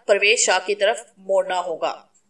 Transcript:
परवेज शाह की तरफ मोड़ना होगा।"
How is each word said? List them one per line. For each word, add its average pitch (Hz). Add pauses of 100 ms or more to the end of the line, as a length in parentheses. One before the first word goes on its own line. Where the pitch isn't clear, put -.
परवेज 208
शाह 185
की 190
तरफ 202
मोड़ना 190
होगा।" 165 (200)